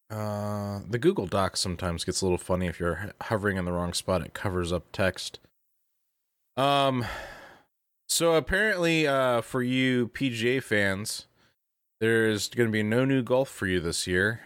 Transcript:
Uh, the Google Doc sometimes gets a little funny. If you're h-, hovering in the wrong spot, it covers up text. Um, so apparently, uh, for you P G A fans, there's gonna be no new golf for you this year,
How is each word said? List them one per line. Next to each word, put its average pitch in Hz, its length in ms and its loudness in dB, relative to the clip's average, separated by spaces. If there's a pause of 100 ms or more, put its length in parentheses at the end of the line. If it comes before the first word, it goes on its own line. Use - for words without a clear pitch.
Uh, 104 800 -4
the 120 120 -2
Google 165 260 2
Doc 95 320 0
sometimes 87 460 -2
gets - 180 -2
a 98 40 0
little 90 120 4
funny. 90 300 -2
If 85 120 -6
you're 85 260 -2
h-, 101 60 -14 (120)
hovering 101 340 0
in 90 80 -2
the 87 80 -2
wrong 87 180 -2
spot, 90 320 0
it - 120 -14
covers 90 360 -2
up 87 200 -2
text. - 480 -2 (1160)
Um, 135 500 2 (1040)
so 165 280 4
apparently, 170 720 2
uh, 131 340 2
for 127 220 -4
you 127 460 2
P 135 200 -2
G 120 280 0
A 131 40 -2
fans, 101 640 -2 (760)
there's 110 500 2
gonna 117 200 2
be 107 140 0
no 110 200 2
new 135 200 2
golf 127 260 0
for - 160 -6
you 92 140 2
this 82 260 -4
year, 98 400 0